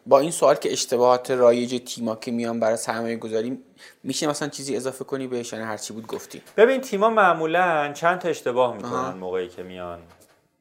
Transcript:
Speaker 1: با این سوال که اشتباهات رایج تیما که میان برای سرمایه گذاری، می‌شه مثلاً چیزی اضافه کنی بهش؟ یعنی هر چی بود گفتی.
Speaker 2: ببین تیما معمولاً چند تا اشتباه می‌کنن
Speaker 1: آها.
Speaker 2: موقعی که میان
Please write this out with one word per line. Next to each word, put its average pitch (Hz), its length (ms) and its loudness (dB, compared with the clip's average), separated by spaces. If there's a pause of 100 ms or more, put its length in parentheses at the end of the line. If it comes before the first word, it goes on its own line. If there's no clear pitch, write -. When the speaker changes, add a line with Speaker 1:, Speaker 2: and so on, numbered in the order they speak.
Speaker 1:
با 131 120 8
این 151 120 2
سوال 151 240 4
که - 180 -2
اشتباهات 123 580 2
رایج 123 540 4
تیما 113 320 -6
که 123 140 -10
میان 117 300 -4
برای 113 160 2
سرمایه 117 400 -4
گذاری، 113 480 -4 (380)
می‌شه 135 240 -4
مثلاً 147 220 -2
چیزی 135 280 -6
اضافه 131 280 -6
کنی 135 220 -6
بهش؟ 120 260 -6
یعنی 110 120 -8
هر 107 120 -6
چی - 160 -12
بود 110 140 -12
گفتی. - 360 -12 (140)
Speaker 2:
ببین 247 240 6
تیما 208 300 0
معمولاً 165 840 2
چند 175 260 0
تا 180 100 -4
اشتباه 123 480 0
می‌کنن 120 160 -8
Speaker 1:
آها. 123 200 -4
Speaker 2:
موقعی 92 360 -6
که 92 140 -16
میان 90 360 -12 (640)